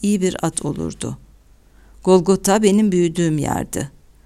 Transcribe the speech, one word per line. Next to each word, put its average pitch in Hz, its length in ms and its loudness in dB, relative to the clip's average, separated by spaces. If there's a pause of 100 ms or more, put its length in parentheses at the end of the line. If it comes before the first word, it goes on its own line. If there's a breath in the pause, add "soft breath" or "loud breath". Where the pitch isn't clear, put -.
iyi 202 180 0
bir 180 260 -2
at - 180 -6
olurdu. 117 540 -8 (840)
Golgota 190 580 2
benim 208 300 4
büyüdüğüm 170 460 0
yerdi. - 520 -6 (360)